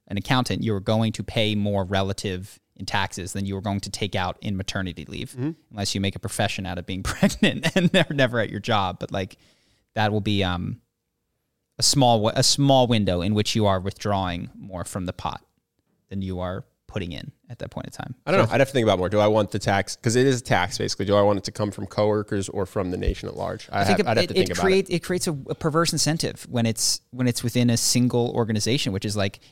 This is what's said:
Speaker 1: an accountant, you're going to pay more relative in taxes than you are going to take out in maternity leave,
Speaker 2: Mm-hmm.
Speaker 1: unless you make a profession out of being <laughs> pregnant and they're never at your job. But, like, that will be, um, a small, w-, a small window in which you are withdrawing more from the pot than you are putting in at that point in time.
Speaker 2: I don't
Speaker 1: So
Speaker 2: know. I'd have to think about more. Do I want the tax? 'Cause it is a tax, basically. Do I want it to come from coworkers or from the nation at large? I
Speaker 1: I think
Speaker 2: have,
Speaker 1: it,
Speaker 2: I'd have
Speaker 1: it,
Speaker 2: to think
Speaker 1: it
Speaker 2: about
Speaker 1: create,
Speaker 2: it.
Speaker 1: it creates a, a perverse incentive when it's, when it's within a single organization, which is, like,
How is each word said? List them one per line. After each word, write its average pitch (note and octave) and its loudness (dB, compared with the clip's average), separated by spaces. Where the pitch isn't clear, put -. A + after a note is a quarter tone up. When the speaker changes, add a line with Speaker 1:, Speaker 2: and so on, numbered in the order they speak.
Speaker 1:
an G2+ -6
accountant, B2+ 0
you're G#2 0
going A2 2
to G#2+ -8
pay G#2+ 0
more G2+ 0
relative F#2+ -4
in G2+ -12
taxes F#2+ -4
than G2 -4
you G2 -4
are F#2+ -6
going G2+ -2
to - -8
take G2+ -4
out F#2 -2
in G#2 -4
maternity F2+ -8
leave, - -10
Speaker 2:
Mm-hmm. C3 -6
Speaker 1:
unless G2+ -4
you G2 -2
make G2 -2
a - -14
profession - -4
out F2+ -8
of F#2 -8
being F#2+ -6
<laughs> - -4
pregnant D#3+ 0
and F3 4
they're F3 4
never B2+ 2
at G#2+ 0
your G2+ -6
job. G2 0
But, - -10
like, F#2+ -4
that G#2+ 2
will G#2+ 0
be, G2+ 2
um, F#2 -4
a A2 -2
small, B2 6
w-, G#2+ 2
a C3 4
small C3+ 6
window G2 2
in G2 0
which G#2 0
you A2 2
are F#2+ 2
withdrawing F#2+ -4
more F#2 -10
from F#2 -8
the F2 -4
pot - -8
than G2+ -6
you F#2 -4
are F2+ -6
putting F2 -8
in D#2+ -12
at - -16
that - -10
point - -12
in - -14
time. - -12
Speaker 2:
I C#3+ -4
don't F#3+ 2
Speaker 1:
So B2+ 2
Speaker 2:
know. A2 0
I'd B2 4
have C3+ 2
to - -6
think B2 4
about G2 6
more. F2+ 0
Do G#2 2
I G#2 6
want G#2+ 2
the G#2 -4
tax? G2 0
'Cause A2+ 0
it B2+ 6
is C3 2
a A#2 -12
tax, F2+ 0
basically. G2+ -4
Do G2+ 4
I G2+ 6
want G2+ 4
it F#2+ -8
to - -8
come G#2 -2
from G2+ -10
coworkers G#2 0
or G2 -4
from F#2 -4
the F2+ -2
nation F#2+ -2
at F#2+ -10
large? F#2 -6
I - 0
Speaker 1:
I - 2
think G3 4
Speaker 2:
have, G#3 0
Speaker 1:
it, - 2
Speaker 2:
I'd - 2
have - 4
Speaker 1:
it, F3 -2
Speaker 2:
to G3+ -4
think F#3+ 2
Speaker 1:
it - -4
Speaker 2:
about - -2
Speaker 1:
create, F#3+ 2
Speaker 2:
it. - -4
Speaker 1:
it E3 -2
creates - -4
a, F3+ 0
a D3 4
perverse D#3+ 2
incentive D3+ -2
when A#2 2
it's, - 0
when B2+ 0
it's - 0
within A#2+ 2
a A#2 4
single A#2+ 2
organization, A2 0
which F#2 -4
is, G#2+ -4
like, G2+ -2